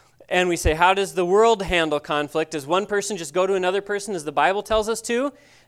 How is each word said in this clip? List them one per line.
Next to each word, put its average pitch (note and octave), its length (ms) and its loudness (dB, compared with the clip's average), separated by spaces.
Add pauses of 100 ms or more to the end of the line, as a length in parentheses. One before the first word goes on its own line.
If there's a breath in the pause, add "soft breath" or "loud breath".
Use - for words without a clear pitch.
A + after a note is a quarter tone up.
(260 loud breath)
and F3+ 220 0
we E3+ 80 0
say, D#3+ 160 0
"How F3 220 4
does F#3+ 180 -2
the F3 140 0
world G#3 380 4
handle D#3+ 360 0
conflict? D#3 520 -4
Does C#3+ 140 -6
one F#3 200 0
person G3+ 320 -4
just D3+ 160 -10
go F#3 120 2
to F#3+ 60 0
another F#3 300 0
person G3+ 320 -6
as D#3 100 -6
the D3 80 -8
Bible F3 300 2
tells A3 260 -2
us A3+ 140 -4
to?" B3+ 320 -2 (340 soft breath)